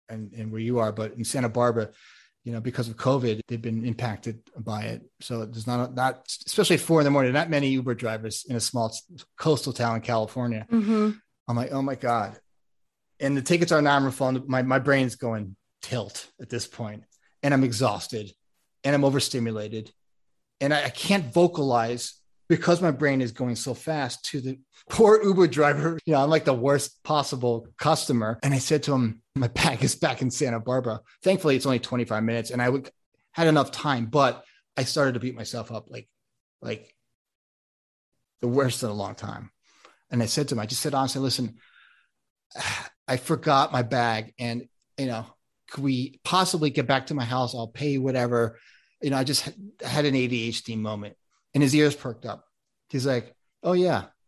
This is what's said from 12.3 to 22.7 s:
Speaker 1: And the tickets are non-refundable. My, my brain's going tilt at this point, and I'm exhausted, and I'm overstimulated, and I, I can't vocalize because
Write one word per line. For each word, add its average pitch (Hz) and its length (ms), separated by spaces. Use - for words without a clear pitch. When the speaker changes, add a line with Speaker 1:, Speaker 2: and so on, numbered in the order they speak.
Speaker 1:
And 139 160
the 135 60
tickets 170 320
are 151 80
non-refundable. 135 640
My, 127 140
my 131 180
brain's 135 360
going 107 420
tilt - 500
at 113 80
this 117 180
point, 107 360
and 143 100
I'm 135 120
exhausted, 107 640
and 143 100
I'm 143 80
overstimulated, 113 880
and 139 120
I, 147 120
I 131 40
can't 170 440
vocalize 135 800
because 170 320